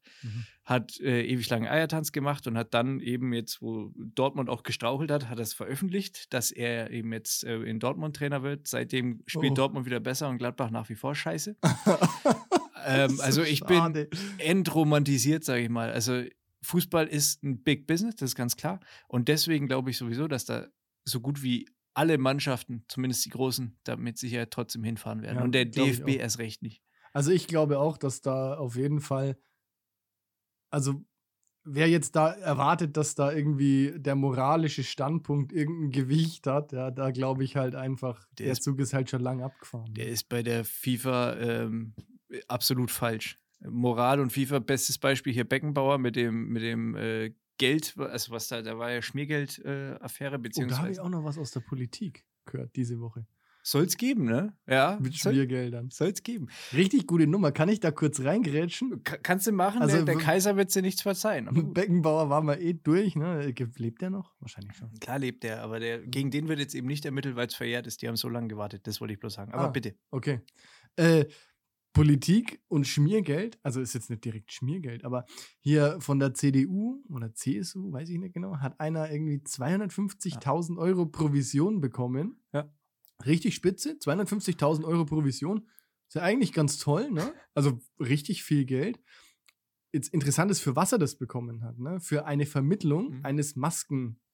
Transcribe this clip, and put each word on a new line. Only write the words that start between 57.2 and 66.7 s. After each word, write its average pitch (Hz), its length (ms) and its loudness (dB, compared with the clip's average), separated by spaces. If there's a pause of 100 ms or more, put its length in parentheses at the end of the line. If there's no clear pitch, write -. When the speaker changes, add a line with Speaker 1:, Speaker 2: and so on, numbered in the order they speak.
Speaker 1:
Nummer. 170 240 4
Kann 156 180 4
ich 214 100 2
da 160 120 2
kurz 143 300 0
reingrätschen? 170 840 0
Speaker 2:
Ka-, - 140 -4
kannst 196 300 0
du 226 60 2
machen, 202 280 2
Speaker 1:
Also 143 160 6
Speaker 2:
der, 165 80 4
der 165 120 4
Speaker 1:
w- - 60 0
Speaker 2:
Kaiser 190 320 4
wird 196 140 4
sie 190 140 2
nicht 185 180 -2
verzeihen, 185 460 -2
aber 156 160 4
gut. 147 100 -4
Speaker 1:
Beckenbauer 160 560 4
war 147 120 4
mal 151 200 2
eh 170 120 0
durch, 165 420 2
ne? 147 380 -2
Ge-, 120 140 -4 (100)
lebt 117 260 -4
der 185 80 -4
noch? 190 280 -10
Wahrscheinlich 104 380 -14
schon. 113 220 -14
Speaker 2:
Klar 123 200 -6
lebt 127 240 -4
der, 113 200 -6
aber 113 160 -6
der, 117 260 -6
gegen 131 260 -2
den 151 160 -2
wird 156 120 0
jetzt 143 160 -6